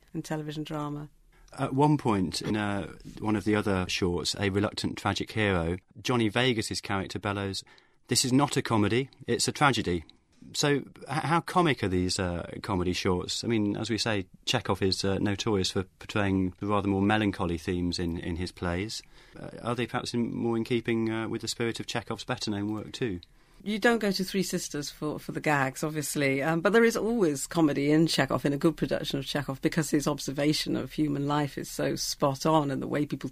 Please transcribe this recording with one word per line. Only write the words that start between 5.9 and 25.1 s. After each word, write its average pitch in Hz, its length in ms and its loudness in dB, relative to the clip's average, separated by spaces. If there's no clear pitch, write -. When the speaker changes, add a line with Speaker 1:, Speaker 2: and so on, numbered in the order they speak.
Speaker 2:
Johnny 117 260 2
Vegas's 113 540 0
character 98 380 -4
bellows, 98 440 -2
"This 120 160 2
is 123 80 -2
not 135 240 4
a 139 60 0
comedy, 113 480 2
it's 117 220 0
a - 20 0
tragedy." 110 540 2
So - 160 2
h-, 143 140 2
how 147 340 0
comic 170 420 2
are 101 60 2
these, 90 300 2
uh, 87 300 -2
comedy 90 320 0
shorts? 90 500 -2
I 107 40 -4
mean, 104 280 2
as 104 140 -4
we 110 80 0
say, 104 280 0
Chekhov - 360 0
is, 95 220 0
uh, 98 160 2
notorious 101 520 0
for 98 120 -2
portraying 95 640 0
the 104 60 -4
rather 101 200 2
more 98 140 2
melancholy 101 560 2
themes 87 420 -2
in, 85 180 -2
in 87 200 -6
his 90 160 -6
plays. 90 500 -4
Uh, - 100 -14
are 120 140 -2
they 117 100 -2
perhaps - 280 -6
in, 117 200 0
more 113 240 0
in 113 60 0
keeping, 113 480 0
uh, 113 160 -4
with 110 140 -6
the 113 60 -8
spirit 117 340 -4
of 104 40 -8
Chekhov's - 380 -6
better-known 104 500 -4
work 104 200 -10
too? 101 260 -4
Speaker 1:
You 214 140 -4
don't 233 220 4
go 202 120 0
to 190 120 -2
Three 190 180 -2
Sisters 170 480 -4
for, - 300 -6